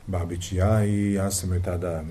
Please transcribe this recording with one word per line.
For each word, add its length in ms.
Babić 440
i 40
ja, 300
i 280
ja 180
sam 180
joj 140
tada 480